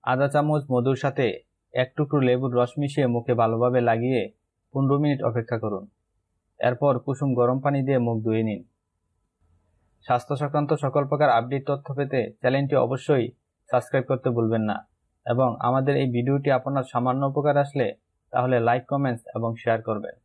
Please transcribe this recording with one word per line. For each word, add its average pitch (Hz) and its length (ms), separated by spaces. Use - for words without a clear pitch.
আধা 131 240
চামচ 147 420
মধুর 127 280
সাথে 135 280
এক 127 200
টুকরো 147 280
লেবুর 127 320
রস 123 240
মিশিয়ে 139 300
মুখে 120 260
ভালোভাবে 117 480
লাগিয়ে 117 400
পনেরো 135 260
মিনিট 147 240
অপেক্ষা 117 340
করুন। 104 260
এরপর 123 400
কুসুম 139 340
গরম 123 260
পানি 143 240
দিয়ে 131 160
মুখ 117 240
ধুয়ে 113 200
নিন। 107 180
স্বাস্থ্য 127 300
সংক্রান্ত 147 400
সকল 143 320
প্রকার 147 220
আপডেট 123 360
তথ্য 143 300
পেতে 135 240
চ্যানেলটি 135 360
অবশ্যই 127 500
সাবস্ক্রাইব 127 380
করতে 131 220
ভুলবেন 113 340
না, 107 140
এবং 120 240
আমাদের 135 360
এই 135 160
ভিডিওটি 139 400
আপনার 135 400
সামান্য 127 360
উপকার 143 300
আসলে 139 300
তাহলে 123 260
লাইক, 120 260
কমেন্টস 139 380
এবং 113 200
শেয়ার 113 260
করবেন। 107 440